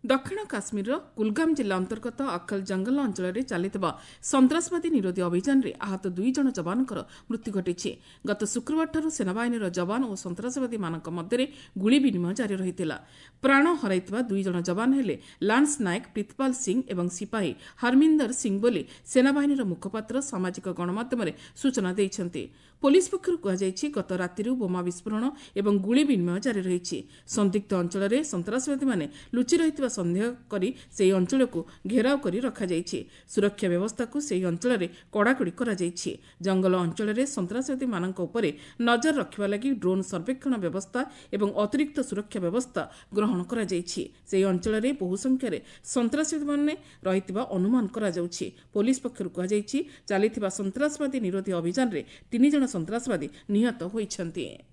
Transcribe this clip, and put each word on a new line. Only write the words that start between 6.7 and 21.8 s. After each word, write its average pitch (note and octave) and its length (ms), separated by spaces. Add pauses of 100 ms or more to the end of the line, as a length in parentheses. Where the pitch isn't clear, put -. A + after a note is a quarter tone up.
ମୃତ୍ୟୁ A3+ 240
ଘଟିଛି। F3+ 380 (340)
ଗତ G3+ 220
ଶୁକ୍ରବାରଠାରୁ D#4 640
ସେନାବାହିନୀର A3+ 540 (140)
ଯବାନ G3+ 280
ଓ G#3 80
ସନ୍ତାସବାଦୀମାନଙ୍କ G3+ 960
ମଧ୍ୟରେ F3+ 340 (380)
ଗୁଳି A#3+ 160
ବିନିମୟ F#3+ 400
ଜାରି G#3 180
ରହିଥିଲା। F3+ 400 (460)
ପ୍ରାଣ C#4 220 (180)
ହରାଇଥିବା F#3+ 380 (100)
ଦୁଇ G3 120
ଜଣ F#3 200
ଯବାନ F#3+ 360
ହେଲେ G3 180 (260)
ଲାନ୍ସ C4 300 (100)
ନାୟକ F#3 220 (100)
ପ୍ରୀତପାଲ C4 400
ସିଂ A3+ 240 (100)
ଏବଂ F3+ 180 (120)
ସିପାହୀ G3+ 340 (300)
ହରମିନ୍ଦର C4+ 500
ସିଂ G#3 300
ବୋଲି A3+ 200 (300)
ସେନାବାହିନୀର C#4 540
ମୁଖପାତ୍ର G#3+ 560
ସାମାଜିକ F#3 440 (120)
ଗଣମାଧ୍ୟମରେ G3+ 540 (260)
ସୂଚନା A#3 340